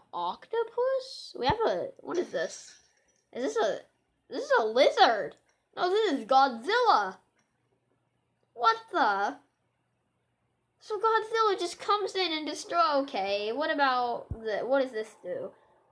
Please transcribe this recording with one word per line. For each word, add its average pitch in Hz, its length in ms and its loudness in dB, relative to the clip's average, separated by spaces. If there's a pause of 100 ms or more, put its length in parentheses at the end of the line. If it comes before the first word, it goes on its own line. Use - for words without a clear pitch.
(120)
octopus? 453 1300 -4
We 240 80 -4
have 415 200 2
a, 175 220 -2 (100)
what - 180 -8
is 349 140 -2
this? - 440 -8 (580)
Is 240 100 -8
this 440 140 -4
a, 208 220 0 (520)
this 370 140 -8
is 587 140 -2
a 453 60 2
lizard. 240 720 4 (400)
No, 359 140 0
this 415 220 2
is 233 120 -2
Godzilla. 262 920 4 (1400)
What 440 220 2 (160)
the? 226 440 0 (1400)
So 427 180 -6
Godzilla 440 600 2
just 339 220 -6
comes 415 340 -2
in 370 180 0
and 311 140 -6
destroy, 320 520 0
okay, 208 540 -2
what 294 180 -2
about 254 600 0
the, 220 340 -6
what 269 180 2
does 254 100 -4
this 220 300 -8
do? 185 280 -8 (420)